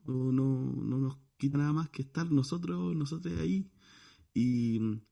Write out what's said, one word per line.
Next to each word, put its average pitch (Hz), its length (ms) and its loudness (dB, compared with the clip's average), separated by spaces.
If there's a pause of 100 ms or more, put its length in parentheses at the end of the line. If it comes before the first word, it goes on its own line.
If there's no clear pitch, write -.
No, 127 280 0
no, 131 440 2
no 127 220 -2
nos 135 200 -2 (180)
quita 139 220 0
nada 147 140 2
más 160 160 0
que - 140 -8
estar 170 280 -4
nosotros, 170 640 0
nosotros 165 460 -4
ahí. 190 280 0 (680)
Y, 117 440 2
mm, 110 220 0 (100)